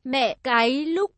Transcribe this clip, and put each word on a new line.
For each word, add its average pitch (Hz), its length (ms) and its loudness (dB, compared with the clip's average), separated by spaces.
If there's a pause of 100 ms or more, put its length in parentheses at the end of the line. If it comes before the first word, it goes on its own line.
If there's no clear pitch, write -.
mẹ 254 400 0
cái 254 420 2
lúc 349 320 -2